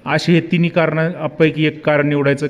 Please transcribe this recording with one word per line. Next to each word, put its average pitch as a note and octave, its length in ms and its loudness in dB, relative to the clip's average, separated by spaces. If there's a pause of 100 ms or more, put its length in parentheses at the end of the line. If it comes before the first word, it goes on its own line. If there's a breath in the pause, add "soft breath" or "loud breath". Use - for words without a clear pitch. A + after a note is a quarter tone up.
असे D#3 260 0
हे E3 80 6
तिन्ही E3+ 300 0
कारणांपैकी D#3 920 0
एक D3+ 220 -4
कारण D3 220 2
निवडायचं, C#3+ 420 0